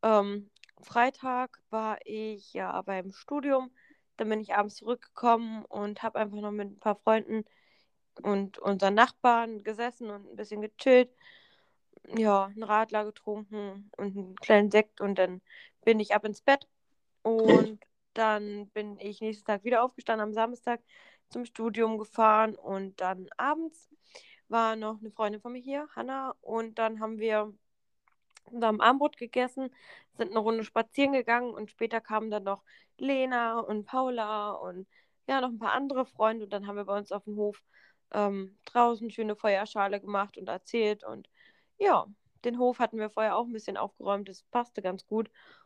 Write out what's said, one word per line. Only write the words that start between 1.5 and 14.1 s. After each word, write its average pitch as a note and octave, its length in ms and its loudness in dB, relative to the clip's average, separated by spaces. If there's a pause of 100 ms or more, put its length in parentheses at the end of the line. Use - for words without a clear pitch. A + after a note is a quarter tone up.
war A3 340 -4
ich G#3+ 500 -10
ja F#3 280 -6
beim F#3+ 300 -8
Studium, C4+ 600 -2 (440)
dann A3 120 -4
bin A3 120 -2
ich G#3 140 -6
abends G#3 220 0
zurückgekommen A3+ 920 0
und G#3 360 -8
hab A3+ 140 -6
einfach G#3 240 -2
noch G#3 120 -6
mit G3+ 180 -6
ein G3+ 100 -20
paar G#3 160 -2
Freunden A3 480 0 (800)
und G3 360 -2
unseren G3 360 0
Nachbarn A#3 680 4
gesessen A3+ 460 -8
und G3+ 220 -14
ein - 40 -16
bisschen G#3 260 -10
gechillt. B3+ 480 6 (960)
Ja, G3+ 380 2
einen G#3 160 -12
Radler G#3+ 420 0
getrunken G#3 920 -10
und G3 200 -6